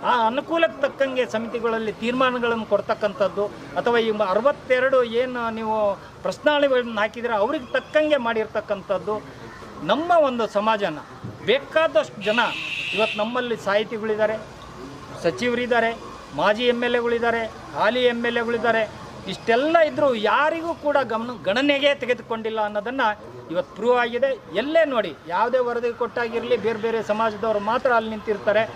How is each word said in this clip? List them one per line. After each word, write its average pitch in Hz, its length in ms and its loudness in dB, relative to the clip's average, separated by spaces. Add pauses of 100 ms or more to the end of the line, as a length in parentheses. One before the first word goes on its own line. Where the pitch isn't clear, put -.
ಆ 233 220 4
ಅನುಕೂಲಕ್ಕೆ 311 560 0
ತಕ್ಕಂಗೆ 262 440 0
ಸಮಿತಿಗಳಲ್ಲಿ 226 640 -2
ತೀರ್ಮಾನಗಳನ್ನು 240 720 0
ಕೊಡ್ತಕ್ಕಂಥದ್ದು, 202 840 0
ಅಥವಾ 202 520 -2
ಈ 226 120 2
ಮ-, 214 120 0
ಅರವತ್ತೆರಡು 254 800 2
ಏನು 240 460 -2
ನೀವು 214 500 -2 (220)
ಪ್ರಶ್ನಾವಳಿಗಳನ್ನ 247 760 2
ಹಾಕಿದ್ರೆ 226 340 -2
ಅವ್ರಿಗೆ 247 380 0
ತಕ್ಕಂಗೆ 302 440 2
ಮಾಡಿರ್ತಕ್ಕಂಥದ್ದು. 208 1040 -2 (600)
ನಮ್ಮ 254 280 0
ಒಂದು 262 360 4
ಸಮಾಜನ 202 520 0 (480)
ಬೇಕಾದಷ್ಟು 277 760 2
ಜನ 214 180 2 (540)
ಇವತ್ತು 208 240 0
ನಮ್ಮಲ್ಲಿ 233 380 -2
ಸಾಹಿತಿಗಳಿದ್ದಾರೆ, 214 800 0 (880)
ಸಚಿವರಿದ್ದಾರೆ, 233 760 0 (380)
ಮಾಜಿ 208 280 2
ಎಮ್ 240 200 2
ಎಲ್ 240 100 0
ಎಗಳಿದ್ದಾರೆ, 233 580 0 (220)
ಹಾಲಿ 220 300 2
ಎಮ್ 233 220 2
ಎಲ್ 233 100 0
ಎಗಳಿದ್ದಾರೆ. 226 640 0 (280)
ಇಷ್ಟೆಲ್ಲ 247 500 4
ಇದ್ರೂ 294 360 4
ಯಾರಿಗೂ 294 600 2
ಕೂಡ 285 280 0
ಗಮನ, 233 280 -4 (140)
ಗಣನೆಗೆ 277 500 2
ತೆಗೆದುಕೊಂಡಿಲ್ಲ 226 680 -4
ಅನ್ನೋದನ್ನ 208 400 -2 (500)
ಇವತ್ತು 175 260 -4
ಪ್ರೂವ್ 247 220 4
ಆಗಿದೆ. 240 400 0 (180)
ಎಲ್ಲೇ 302 280 4
ನೋಡಿ, 226 300 -2 (140)
ಯಾವುದೇ 226 300 2
ವರದಿ 240 340 0
ಕೊಟ್ಟಾಗಿರಲಿ, 233 640 -2
ಬೇರೆ 214 220 0
ಬೇರೆ 226 240 0
ಸಮಾಜದವರು 214 580 0
ಮಾತ್ರ 240 320 0
ಅಲ್ಲಿ 226 180 2
ನಿಂತಿರ್ತಾರೆ. 214 640 0